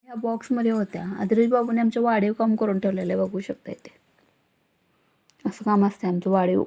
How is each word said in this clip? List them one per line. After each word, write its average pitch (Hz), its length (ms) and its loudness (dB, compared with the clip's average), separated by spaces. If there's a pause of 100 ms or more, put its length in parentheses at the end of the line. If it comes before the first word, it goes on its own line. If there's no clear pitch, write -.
या 240 80 -14
बॉक्समध्ये 226 560 0
होत्या. 196 340 -4 (140)
आदिराज 214 280 4
बाबूने 233 340 2
आमच्या 233 200 2
वाढीव 220 320 2
काम 220 220 2
करून 208 240 0
ठेवलेलं 185 340 -2
आहे, 190 80 0
बघू 190 180 -2
शकता - 320 -10
इथे. - 180 -18 (1600)
असं 214 200 -8
काम 202 220 4
असते 196 200 -4
आमचं 180 220 -2
वाढीव. 185 380 2